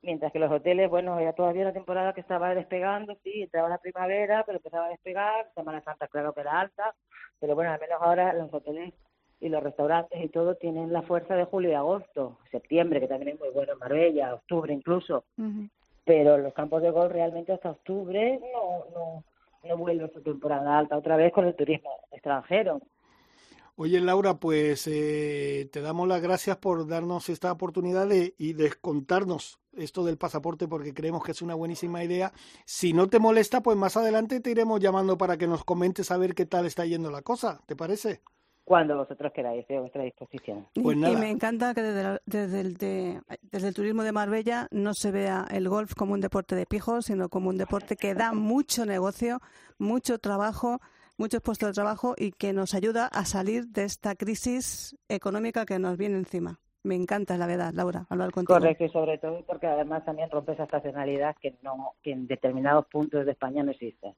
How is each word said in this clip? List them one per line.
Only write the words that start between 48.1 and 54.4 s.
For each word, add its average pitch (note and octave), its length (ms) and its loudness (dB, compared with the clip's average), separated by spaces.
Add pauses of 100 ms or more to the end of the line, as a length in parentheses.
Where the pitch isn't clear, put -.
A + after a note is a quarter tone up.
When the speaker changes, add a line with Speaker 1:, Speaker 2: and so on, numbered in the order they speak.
Speaker 2:
da A3+ 200 0
mucho A3+ 520 0
negocio, G3+ 540 -2 (400)
mucho A3+ 400 0
trabajo, G#3 600 -2 (360)
muchos A3 240 -2
puestos G#3+ 280 -2
de G3 40 -6
trabajo G#3 420 0
y G3+ 160 -2
que G3 220 -2
nos F#3+ 220 0
ayuda A3+ 320 2
a - 180 -2
salir G#3+ 440 -2
de G#3 160 -2
esta G3+ 300 -4
crisis - 800 -4 (140)